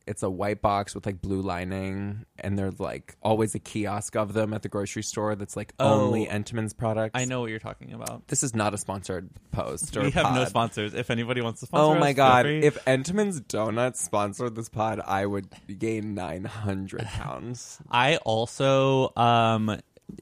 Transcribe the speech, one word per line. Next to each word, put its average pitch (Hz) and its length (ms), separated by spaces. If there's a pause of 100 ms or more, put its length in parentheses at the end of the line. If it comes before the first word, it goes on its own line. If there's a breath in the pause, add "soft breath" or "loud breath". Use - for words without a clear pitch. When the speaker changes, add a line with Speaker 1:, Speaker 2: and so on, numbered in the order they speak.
Speaker 1:
it's 104 160
a 101 80
white 101 320
box 101 320
with, 98 120
like, 98 160
blue 95 200
lining, 95 840 (120)
and 101 220
there's, 95 180
like, 73 460
always 110 320
a 110 40
kiosk 104 580
of 104 160
them 107 200
at 107 100
the 104 60
grocery 101 340
store 107 320
that's, 101 200
like, 104 240
Speaker 2:
Oh. 107 280
Speaker 1:
only 107 200
Entenmann's 107 460
products. 110 440
Speaker 2:
I 127 60
know 127 160
what 117 120
you're 110 80
talking 117 340
about. 117 340
Speaker 1:
This 143 160
is 123 100
not 104 200
a 101 40
sponsored 95 520 (240)
post - 420
or 107 60
Speaker 2:
We 139 100
have 156 220
no 127 80
Speaker 1:
pod. 120 80
Speaker 2:
sponsors. 110 440
If 117 160
anybody 120 300
wants 117 220
to 127 60
sponsor 156 280
Speaker 1:
Oh - 20
my 151 120
Speaker 2:
us, 135 80
feel 139 80
Speaker 1:
God. 123 220
Speaker 2:
free. 151 160
Speaker 1:
If 147 200
Entenmann's 170 560
donuts 110 640
sponsored 107 520
this 117 120
pod, 107 320
I 98 260
would 101 220 (320)
gain 107 380
nine 90 280
hundred 98 600
pounds. - 800
Speaker 2:
<laughs> - 60
I 123 260
also, 135 1000
um, 113 640 (420)